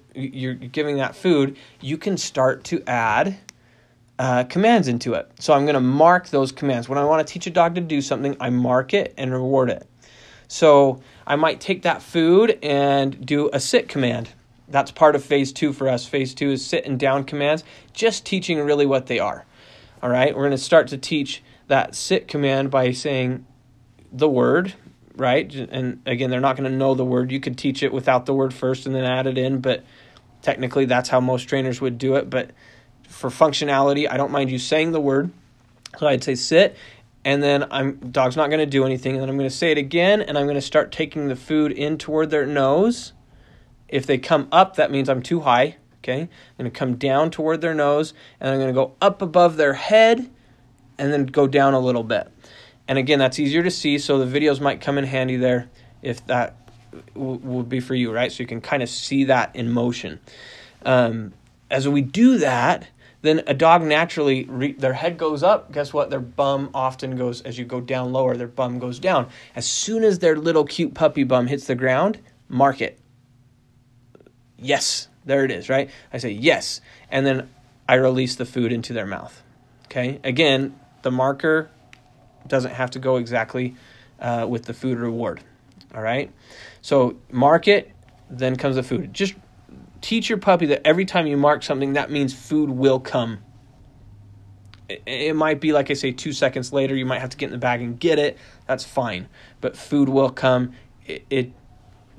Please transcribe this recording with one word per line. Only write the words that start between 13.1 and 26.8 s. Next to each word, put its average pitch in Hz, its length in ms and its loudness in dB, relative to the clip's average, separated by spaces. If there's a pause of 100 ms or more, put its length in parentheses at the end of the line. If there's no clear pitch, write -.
do 147 280 0
a 139 60 0
sit - 280 0
command. 120 420 -4 (380)
That's 139 240 0
part 151 240 4
of 139 80 -2
phase 139 300 0
two 151 180 -2
for 135 160 -4
us. 123 180 -2
Phase 135 280 -4
two 139 180 -2
is 135 140 -4
sit - 200 -4
and 135 140 -4
down 139 240 0
commands, 147 400 -2 (300)
just - 320 -2
teaching 180 340 -2
really 147 260 2
what 135 200 2
they 120 140 -2
are. - 260 -4 (580)
All 123 60 -2
right, 127 260 2
we're 139 80 -2
gonna 139 140 0
start 156 320 4
to 135 80 -8
teach 143 440 -4 (260)
that 135 280 0
sit - 320 -2
command 135 440 0
by 127 200 2
saying 127 540 -4 (640)
the 139 160 2
word, 139 460 2 (420)
right? 131 380 -2
And 127 520 -8
again, 127 240 -4
they're 127 120 -2
not 135 160 0
gonna 135 120 -4
know 135 240 2